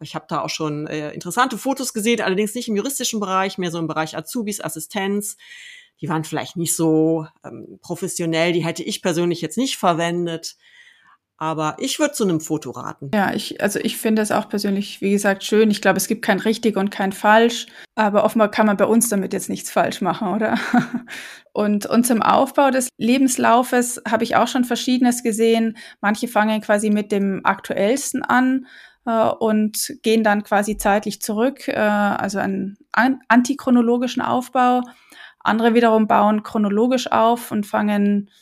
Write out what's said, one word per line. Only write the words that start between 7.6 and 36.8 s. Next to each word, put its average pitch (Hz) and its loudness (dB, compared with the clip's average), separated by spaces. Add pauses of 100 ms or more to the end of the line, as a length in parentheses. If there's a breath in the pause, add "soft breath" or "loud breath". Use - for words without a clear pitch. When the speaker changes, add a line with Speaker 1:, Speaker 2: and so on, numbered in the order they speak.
Speaker 1:
professionell, 170 -2
die 165 0
hätte 165 -6
ich - -8
persönlich 175 -2
jetzt 156 -8
nicht 262 -2
verwendet. 170 -2 (800 soft breath)
Aber 156 -4
ich 269 -4
würd 294 0
zu 233 0
einem 170 0
Foto 147 -6
raten. 123 -12
Speaker 2:
Ja, 202 0
ich, - -8
also - 0
ich - -4
finde 220 0
es 208 -2
auch 208 0
persönlich, 202 -4
wie 196 0
gesagt, 196 0
schön. 220 4
Ich 202 -2
glaube, 190 4
es 190 -2
gibt 220 -4
kein 190 2
richtig 214 0
und 196 0
kein 196 -4
falsch. 226 4 (280 loud breath)
Aber 208 2
offenbar 214 2
kann 220 2
man 202 2
bei 208 4
uns 226 2
damit 196 -2
jetzt - -6
nichts - -8
falsch - 0
machen, 185 -2
oder? 220 0 (140)
<laughs> - -4
Und, 208 0
und 240 2
zum 233 2
Aufbau 269 4
des 254 0
Lebenslaufes 247 2
habe 226 0
ich - 0
auch 220 4
schon 247 0
Verschiedenes 240 0
gesehen. 226 2 (240 loud breath)
Manche 208 -2
fangen 214 0
quasi 214 0
mit 208 0
dem 196 -2
Aktuellsten 208 -2
an, 254 2 (400 loud breath)
äh, 226 2
und 214 -2
gehen 226 2
dann 208 2
quasi 208 0
zeitlich 208 0
zurück, 233 -2
äh, - -2
also 208 0
einen 196 -2 (160)
an-, 254 2
antichronologischen 247 2
Aufbau. 247 2 (580 loud breath)
Andere 226 2
wiederum 220 6
bauen 214 4
chronologisch 226 0